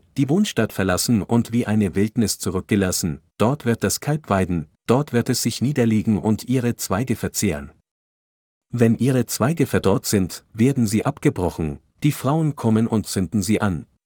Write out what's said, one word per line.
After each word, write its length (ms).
die 100
Wohnstadt 460
verlassen 480
und 300
wie 160
eine 260
Wildnis 460
zurückgelassen, 840
dort 280
wird 180
das 160
Kalb 320
weiden, 380
dort 260
wird 160
es 140
sich 180
niederlegen 560
und 280
ihre 320
Zweige 380
verzehren. 580
Wenn 260
ihre 300
Zweige 400
verdorrt 400
sind, 440
werden 360
sie 180
abgebrochen, 760
die 80
Frauen 440
kommen 300
und 220
zünden 340
sie 180
an, 280